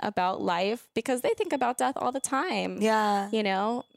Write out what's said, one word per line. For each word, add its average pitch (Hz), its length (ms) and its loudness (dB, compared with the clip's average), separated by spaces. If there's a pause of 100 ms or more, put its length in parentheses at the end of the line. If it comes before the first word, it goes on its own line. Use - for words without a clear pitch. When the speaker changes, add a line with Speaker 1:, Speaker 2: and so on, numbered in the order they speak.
Speaker 1:
about 190 400 0
life 190 520 0
because 247 260 -2
they 440 180 0
think 370 140 -2
about 254 260 0
death 254 180 0
all 247 140 0
the 269 80 -4
time. 208 640 -2
Speaker 2:
Yeah. 208 480 2
Speaker 1:
You 220 140 0
know, 208 400 0 (120)